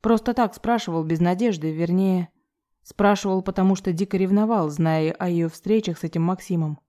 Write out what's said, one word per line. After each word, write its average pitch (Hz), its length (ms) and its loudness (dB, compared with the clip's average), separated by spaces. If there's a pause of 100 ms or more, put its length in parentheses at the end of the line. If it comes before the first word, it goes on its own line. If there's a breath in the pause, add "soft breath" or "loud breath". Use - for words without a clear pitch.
Просто 226 320 0
так 220 220 0
спрашивал, 196 480 -2
без 160 160 -2
надежды, 175 520 0
вернее, 180 580 0 (540)
спрашивал, 196 580 0
потому 190 340 2
что 190 180 -4
дико 196 240 -2
ревновал, 196 520 2
зная 160 440 0
о 180 160 -4
ее 170 200 0
встречах 190 480 -2
с - 60 -10
этим 165 200 -2
Максимом. 170 640 -2